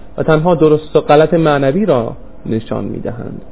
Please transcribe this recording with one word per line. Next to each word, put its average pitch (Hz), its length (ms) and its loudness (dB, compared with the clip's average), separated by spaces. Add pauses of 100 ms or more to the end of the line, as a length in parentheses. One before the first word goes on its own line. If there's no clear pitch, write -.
(180)
و 135 60 -2
تنها 160 320 2
درست 151 400 2
و 151 60 4
غلط 151 320 4
معنوی 151 520 2
را 127 280 0 (320)
نشان 110 400 -4
می‌دهند. 110 560 -8 (100)